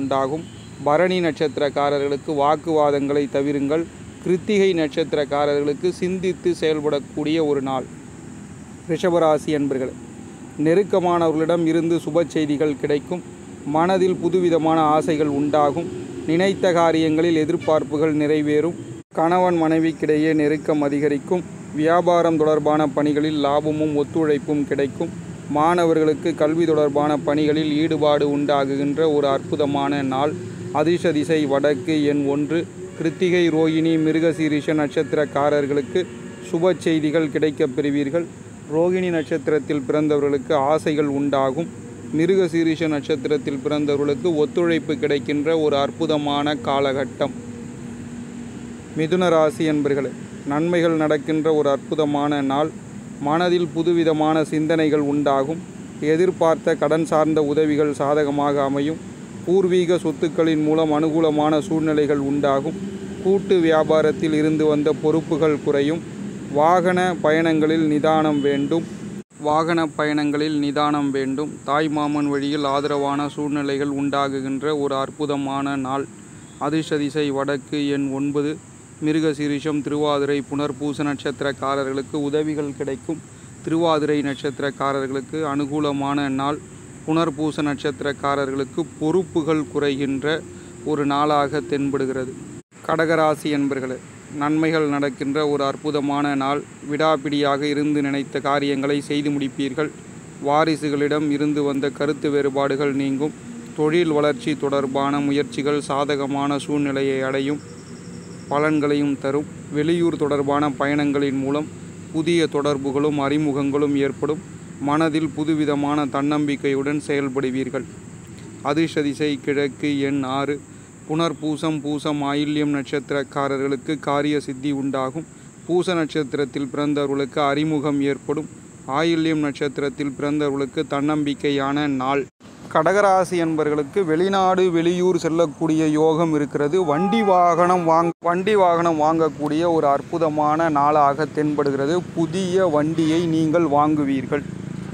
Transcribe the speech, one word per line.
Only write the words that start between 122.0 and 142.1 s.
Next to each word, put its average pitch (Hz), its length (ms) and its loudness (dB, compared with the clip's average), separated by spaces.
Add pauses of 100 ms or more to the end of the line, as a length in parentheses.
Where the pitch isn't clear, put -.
ஆயில்யம் 147 440 0
நட்சத்திரக்காரர்களுக்கு 139 1200 -2 (140)
காரிய 147 280 2 (100)
சித்தி 135 260 -4 (100)
உண்டாகும். 135 440 -4 (400)
பூச 180 340 0
நட்சத்திரத்தில் 143 720 -2
பிறந்தவர்களுக்கு 143 680 0 (120)
அறிமுகம் 147 500 0 (100)
ஏற்படும். 151 380 -4 (500)
ஆயில்யம் 160 460 2
நட்சத்திரத்தில் 143 720 -4
பிறந்தவர்களுக்கு 147 640 -2 (100)
தன்னம்பிக்கையான 143 920 0 (140)
நாள். 135 220 0 (500)
கடகராசி 185 720 4
என்பர்களுக்கு 151 640 0
வெளிநாடு, 185 640 4
வெளியூர் 175 460 2
செல்லக்கூடிய 160 680 2
யோகம் 156 480 4
இருக்கிறது. 147 500 0
வண்டி 185 380 2
வாகனம் 175 680 4
வாங்க-, 170 240 4 (100)
வண்டி 185 320 2
வாகனம் 170 460 4
வாங்கக்கூடிய 156 720 2
ஒரு 151 140 2
அற்புதமான 151 800 0
நாளாக 147 640 4
தென்படுகிறது. 147 640 0 (180)